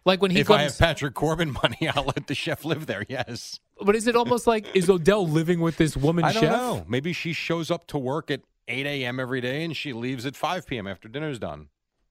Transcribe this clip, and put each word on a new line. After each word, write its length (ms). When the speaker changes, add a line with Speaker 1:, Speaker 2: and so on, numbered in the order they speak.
Speaker 1:
Like 160
when 100
he 100
Speaker 2:
If 60
Speaker 1:
comes 120
Speaker 2:
I 40
have 140
Patrick 360
Corbin 460
<laughs> 40
money, 320
I'll 80
let 240
the 80
chef 300
live 220
there, 200
yes. 520
Speaker 1:
But 160
is 120
it 100
almost 300
like, 280
is 140
Odell 360
living 360
with 160
this 180
woman 300
Speaker 2:
I 80
don't 100
Speaker 1:
chef? 80
Speaker 2:
know. 380
Maybe 240
she 180
shows 400
up 160
to 100
work 320
at 120
eight 180
A 200
M 140
every 200
day 240
and 140
she 160
leaves 320
at 100
five 320
P 100
M 100
after 200
dinner's 320
done. 300